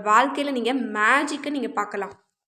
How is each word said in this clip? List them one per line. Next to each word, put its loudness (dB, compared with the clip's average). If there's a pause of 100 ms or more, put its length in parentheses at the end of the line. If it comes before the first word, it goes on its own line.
வாழ்க்கையில 2
நீங்க -2
மேஜிக்கை 0
நீங்க -4
பார்க்கலாம். -6 (240)